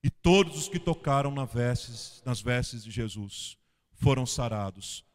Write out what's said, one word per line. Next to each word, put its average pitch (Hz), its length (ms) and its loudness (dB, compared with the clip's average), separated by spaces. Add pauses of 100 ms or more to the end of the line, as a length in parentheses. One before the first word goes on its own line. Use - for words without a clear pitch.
E - 80 2
todos 185 460 6
os 151 120 -6
que - 100 -4
tocaram 143 520 0
na 139 140 -4
vestes, 120 800 -4
nas 120 160 -2
vestes 120 440 -2
de 110 60 -16
Jesus 107 640 -8 (380)
foram 139 320 4
sarados, 104 800 -6 (100)